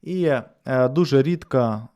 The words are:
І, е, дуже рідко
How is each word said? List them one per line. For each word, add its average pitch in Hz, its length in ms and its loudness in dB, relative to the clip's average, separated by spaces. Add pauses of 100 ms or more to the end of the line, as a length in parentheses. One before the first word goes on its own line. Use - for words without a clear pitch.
І, 180 220 -4
е, 127 640 0
дуже 139 340 2
рідко 123 720 -2